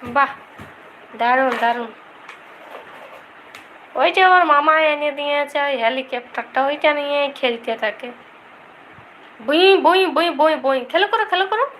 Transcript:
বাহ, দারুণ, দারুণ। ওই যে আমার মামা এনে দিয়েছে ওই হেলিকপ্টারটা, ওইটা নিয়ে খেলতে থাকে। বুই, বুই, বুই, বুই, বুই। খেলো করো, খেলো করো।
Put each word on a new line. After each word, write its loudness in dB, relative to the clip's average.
বাহ, -2
দারুণ, 0
দারুণ। -2
ওই 2
যে 2
আমার 6
মামা 4
এনে -2
দিয়েছে -4
ওই -2
হেলিকপ্টারটা, -4
ওইটা 0
নিয়ে -2
খেলতে -4
থাকে। -6
বুই, 2
বুই, 4
বুই, 0
বুই, 2
বুই। 0
খেলো 2
করো, 0
খেলো -2
করো। -2